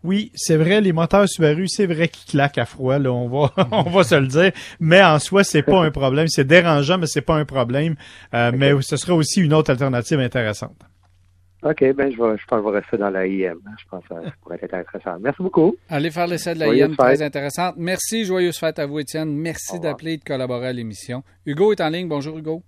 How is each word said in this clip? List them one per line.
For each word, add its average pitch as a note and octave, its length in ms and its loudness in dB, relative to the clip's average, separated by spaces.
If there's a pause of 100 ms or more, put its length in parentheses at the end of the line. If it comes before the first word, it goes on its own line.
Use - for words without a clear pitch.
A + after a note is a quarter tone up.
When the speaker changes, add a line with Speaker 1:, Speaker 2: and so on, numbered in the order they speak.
Speaker 1:
Oui, G3 320 -2
c'est D#3+ 220 0
vrai, F#3 240 4
les F#3+ 100 2
moteurs F3 380 2
Subaru, D#3+ 400 0
c'est G#3 160 0
vrai E3 240 0
qu'ils - 200 -16
claquent C#3+ 280 2
à A#2 80 0
froid, C3 340 -2
là, B2+ 140 0
on B2 160 -4
va, C#3 260 0
<laughs> F3 160 0
on G#3 180 2
va F3 140 4
se D#3+ 120 4
le C3+ 120 4
dire. E3 240 4 (300)
Mais E3+ 200 6
en D#3 180 6
soi, G3 260 2
c'est - 180 2
pas F#3+ 220 4
un D3+ 60 2
problème. C#3 360 0
C'est D3 160 0
dérangeant, D#3+ 540 4
mais E3 100 -2
c'est C#3+ 140 -2
pas D#3+ 160 0
un D3+ 80 -2
problème. C3+ 500 -2 (380)
Euh, A#2+ 160 2
Speaker 2:
Ok. A#2+ 80 -2
Speaker 1:
mais C#3 240 4
ce C#3+ 160 -4
serait F3+ 160 -2
aussi D#3+ 260 2
une D3+ 140 4
autre D#3 180 4
alternative C3 480 0
intéressante. A#2 560 -4 (880)
Speaker 2:
Ok, D3+ 220 0 (100)
ben, C#3 160 0
je A#2+ 60 -6
vais, A2+ 220 0
je - 80 -14
pense A2 160 -2
que G#2 60 -6
je G#2 40 0
vais G2+ 80 0
rester - 180 -6
dans G2+ 120 -2
la F#2+ 180 -2
I F#2+ 160 -4
M. E2+ 160 -6 (180)
Je - 120 -20
pense F#2 180 -14
que F2+ 80 -14
ça E2+ 160 -12 (100)
pourrait E2+ 200 -14
être F#2 120 -10
intéressant. F2+ 460 -10
Merci C#3 240 -6
beaucoup. F#3 320 0 (140)
Speaker 3:
Allez D#3 200 -4
faire E3+ 160 -4
l'essai E3+ 280 -6
de D#3+ 60 -8
la D3+ 80 0
Speaker 2:
Joyeuse B2 120 4
Speaker 3:
I C#3 40 6
M, D#3 120 0
très C3 220 4
Speaker 2:
fête. D3+ 40 -2
Speaker 3:
intéressante. C#3+ 560 -6
Merci, F#3 460 -4
joyeuse F3+ 340 -2
fête D#3+ 220 -4
à D3 60 -4
vous, C#3+ 140 -8
Étienne. D#3 360 -6
Merci D#3+ 380 -8
Speaker 2:
Au - 20 -10
revoir. E3 160 -6
Speaker 3:
d'appeler D#3+ 220 -8
et D#3 60 -8
de - 40 -20
collaborer B2+ 440 -6
à B2+ 40 -4
l'émission. A#2+ 500 -10 (240)
Hugo F3+ 280 2
est G3+ 80 -2
en D#3 80 0
ligne. F3 180 -6
Bonjour, D3+ 300 -6
Hugo. D#3+ 300 -8